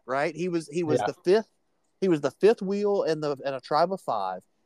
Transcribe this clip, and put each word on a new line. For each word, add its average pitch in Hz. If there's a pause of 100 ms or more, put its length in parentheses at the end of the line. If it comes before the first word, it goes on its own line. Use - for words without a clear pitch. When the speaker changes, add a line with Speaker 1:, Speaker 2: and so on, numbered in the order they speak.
Speaker 1:
right? 143
He 170
was, 170
he 165
was 151
Speaker 2:
Yeah. 104
Speaker 1:
the - (120)
fifth, 208 (520)
he 196
was 160
the 139
fifth 220
wheel 202
in 156
the, 147
in 135
a 127
tribe 170
of 190
five. 95 (240)